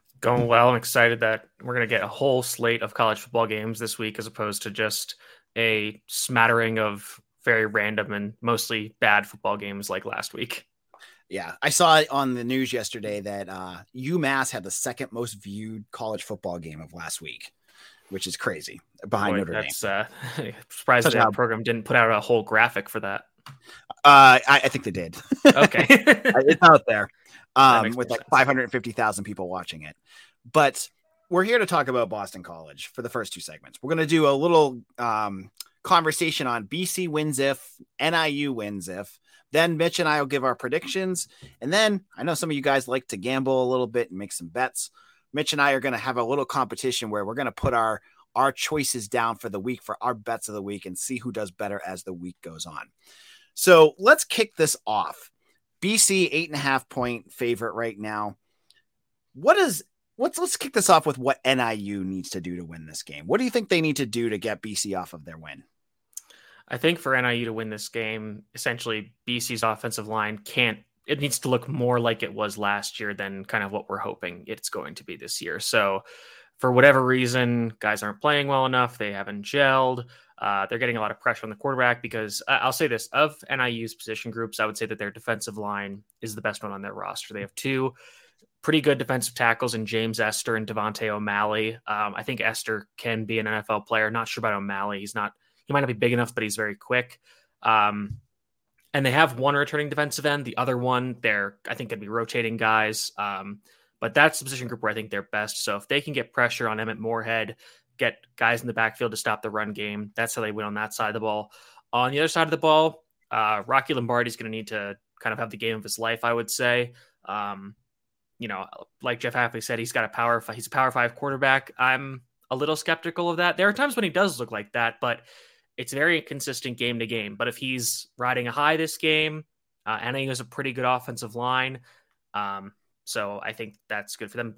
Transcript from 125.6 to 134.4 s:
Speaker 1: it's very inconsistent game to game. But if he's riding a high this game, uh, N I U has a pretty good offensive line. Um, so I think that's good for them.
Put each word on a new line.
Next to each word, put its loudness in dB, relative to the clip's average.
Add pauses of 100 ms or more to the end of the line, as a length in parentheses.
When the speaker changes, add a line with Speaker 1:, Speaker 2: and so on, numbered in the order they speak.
Speaker 1:
it's -10
very 2
inconsistent -8
game -2
to -4
game. -6
But -4
if -8
he's -6 (100)
riding -2
a -6
high 2
this -2
game, 0 (420)
uh, -4
N -4
I -4
U -4
has -4
a -10
pretty -8
good -6
offensive -4
line. -2 (540)
Um, -6 (320)
so -6
I -10
think -14 (120)
that's -8
good -12
for -12
them. -8